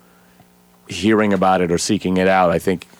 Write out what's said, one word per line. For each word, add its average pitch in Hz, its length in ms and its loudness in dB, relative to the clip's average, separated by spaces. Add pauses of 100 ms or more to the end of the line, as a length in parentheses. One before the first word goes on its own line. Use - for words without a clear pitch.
(880)
hearing 104 460 0
about 92 280 2
it 87 100 -2
or 85 60 0
seeking 92 400 -2
it 92 100 0
out. 92 220 2
I 85 100 0
think 90 280 -4 (120)